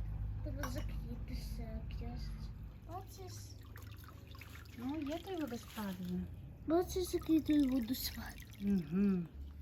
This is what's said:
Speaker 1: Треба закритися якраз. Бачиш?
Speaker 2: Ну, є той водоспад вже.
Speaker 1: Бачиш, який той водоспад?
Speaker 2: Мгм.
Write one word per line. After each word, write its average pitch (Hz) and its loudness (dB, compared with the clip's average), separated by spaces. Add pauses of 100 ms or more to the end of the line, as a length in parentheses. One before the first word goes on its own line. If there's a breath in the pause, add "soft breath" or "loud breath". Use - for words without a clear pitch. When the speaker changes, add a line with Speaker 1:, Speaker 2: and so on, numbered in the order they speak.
(440)
Speaker 1:
Треба 285 0
закритися - -2 (100)
якраз. 240 -2 (680)
Бачиш? 370 -8 (1400)
Speaker 2:
Ну, 269 -2
є 294 0
той 381 -4
водоспад 226 -2
вже. 180 -2 (520)
Speaker 1:
Бачиш, 359 4
який 320 6
той 294 6
водоспад? 247 0 (260)
Speaker 2:
Мгм. 190 6 (340)